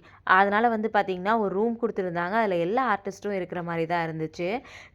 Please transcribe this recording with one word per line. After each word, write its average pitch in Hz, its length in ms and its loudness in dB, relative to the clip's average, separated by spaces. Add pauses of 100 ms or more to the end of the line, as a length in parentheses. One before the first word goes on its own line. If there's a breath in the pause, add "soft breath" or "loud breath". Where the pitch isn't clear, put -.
(300 soft breath)
அதனால 202 380 6
வந்து 220 240 -2
பார்த்தீங்கன்னா, 196 460 2
ஒரு 190 160 0
ரூம் 226 240 0
கொடுத்துருந்தாங்க. 185 560 -2
அதுல 208 220 2
எல்லா 196 320 0
ஆர்டிஸ்ட்டும் 202 520 -4
இருக்கிற 175 220 -6
மாதிரி 165 240 -2
தான் 170 200 0
இருந்துச்சு. 160 420 -6 (460 loud breath)